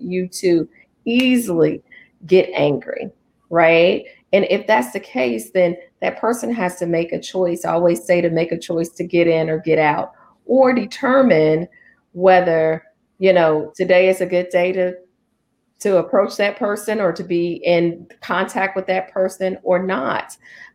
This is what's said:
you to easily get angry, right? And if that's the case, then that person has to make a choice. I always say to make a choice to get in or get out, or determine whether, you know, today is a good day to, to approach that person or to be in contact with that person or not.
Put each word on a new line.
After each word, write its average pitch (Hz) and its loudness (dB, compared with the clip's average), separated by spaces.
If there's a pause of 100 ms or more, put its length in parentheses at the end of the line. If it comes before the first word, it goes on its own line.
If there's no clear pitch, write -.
you 180 -6
to 170 0 (380)
easily 226 0 (440)
get 185 4
angry, 147 -2 (400)
right? 170 4 (280)
And 196 2
if 202 -2
that's 220 0
the 196 -8
case, 240 -6
then 175 0 (240)
that - -4
person 233 -4
has 180 -4
to 175 -6
make 170 -2
a 165 -6
choice. 175 -4
I 165 -2
always 170 0
say 175 0
to 170 0
make 165 -2
a 170 -6
choice 170 -4
to - -10
get 170 2
in 160 0
or 160 -2
get 160 0
out, 156 0 (340)
or 254 4
determine 202 2 (440)
whether, 170 2 (340)
you 185 4
know, 156 2
today 185 4
is 185 2
a 180 -4
good 180 -2
day 180 0
to, 180 -2 (840)
to 196 2
approach - -2
that 202 -2
person 220 -4
or 180 0
to 175 -8
be 175 -2 (100)
in 170 0 (160)
contact 190 -4
with 185 -6
that 185 -4
person 190 -4
or 185 0
not. 208 -6 (380)